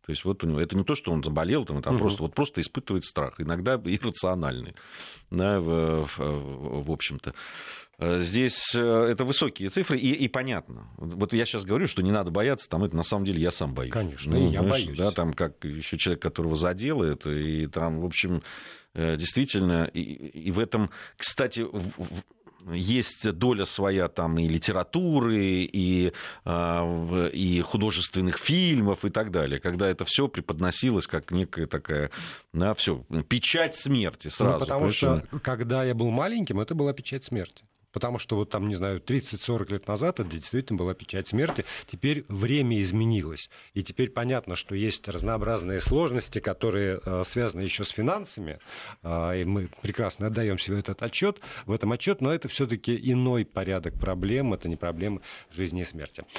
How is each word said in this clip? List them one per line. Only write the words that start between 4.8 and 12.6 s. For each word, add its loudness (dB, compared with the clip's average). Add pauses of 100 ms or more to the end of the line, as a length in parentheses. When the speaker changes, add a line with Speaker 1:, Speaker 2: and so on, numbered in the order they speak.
Speaker 1:
да, 4
в, 2 (120)
в, -4
в -4
общем-то. -6 (680)
Э, 2
здесь, 0
э, 2
это 4
высокие 0
цифры, 0
и, 4
и 2
понятно. -6 (100)
Вот -2
я 4
щас -4
говорю, 2
что 0
не 4
надо 2
бояться, 0